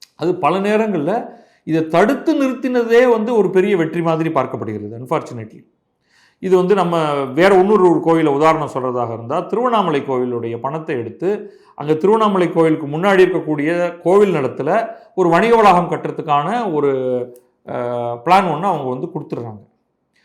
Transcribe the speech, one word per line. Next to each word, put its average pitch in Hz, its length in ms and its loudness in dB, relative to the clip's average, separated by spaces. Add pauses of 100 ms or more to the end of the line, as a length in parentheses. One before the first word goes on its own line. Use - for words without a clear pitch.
(160)
அது 180 180 -2
பல 175 260 0
நேரங்கள்ல 208 640 -2 (380)
இதை 160 220 -2
தடுத்து 254 560 0
நிறுத்தினதே 247 680 2
வந்து 226 260 0
ஒரு 190 140 2
பெரிய 190 260 2
வெற்றி 165 260 -2
மாதிரி 160 280 -2
பார்க்கப்படுகிறது. 110 600 -6 (100)
Unfortunately, 127 640 -8 (760)
இது 185 180 2
வந்து 180 180 4
நம்ம 160 500 0
வேற 175 340 4
இன்னொரு 185 320 4
ஒரு 151 100 2
கோயிலை 160 320 2
உதாரணம் 151 420 2
சொல்றதாக 123 380 -4
இருந்தா, 117 280 -6
திருவண்ணாமலை 190 600 0
கோவிலுடைய 120 600 -4
பணத்தை 156 360 -6
எடுத்து 165 640 -6 (140)
அங்க 151 200 -2
திருவண்ணாமலை 190 580 2
கோயிலுக்கு 160 340 2
முன்னாடி 180 440 4
இருக்கக்கூடிய 160 680 -2
கோவில் 196 340 4
நிலத்துல 147 540 -2 (260)
ஒரு 180 140 2
வணிக 208 280 4
வளாகம் 180 340 4
கட்டுறதுக்கான 156 840 -4
ஒரு, 143 160 0 (800)
அ, - 40 -10 (520)
பிளான் 185 220 4
ஒண்ணு 156 140 -4
அவங்க 175 220 -2
வந்து 131 240 -6
கொடுத்துடுறாங்க. 120 520 -10 (680)